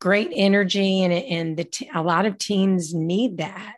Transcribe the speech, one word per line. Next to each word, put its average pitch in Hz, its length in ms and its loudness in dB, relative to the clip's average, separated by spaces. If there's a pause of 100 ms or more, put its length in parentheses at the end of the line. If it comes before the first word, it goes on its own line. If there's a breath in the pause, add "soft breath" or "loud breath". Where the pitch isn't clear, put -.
great 202 320 2
energy, 196 680 2
and, 175 100 2
and 165 440 -2
the 170 60 -4
t-, - 300 -10
a 165 80 -2
lot 175 240 2
of 208 120 -2
teams 190 560 0
need 180 440 -2
that. 156 400 -10